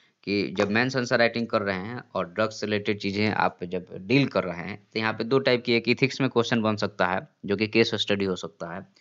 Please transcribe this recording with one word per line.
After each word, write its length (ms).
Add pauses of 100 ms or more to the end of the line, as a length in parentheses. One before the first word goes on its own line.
(240)
कि 280
जब 180
मेंस 260
आंसर 240
राइटिंग 280
कर 140
रहे 160
हैं 260 (120)
और 180
ड्रग्स 260
से 60
रिलेटेड 340
चीज़ें 300
आप 340
जब 440
डील 200
कर 160
रहे 180
हैं, 320
तो 60
यहाँ 140
पे 100
दो 160
टाइप 260
की, 80
एक 160
इथिक्स 320
में 80
क्वेश्चन 320
बन 140
सकता 320
है 200 (180)
जो 100
कि 120
केस 280
स्टडी 300
हो 100
सकता 400
है, 120 (140)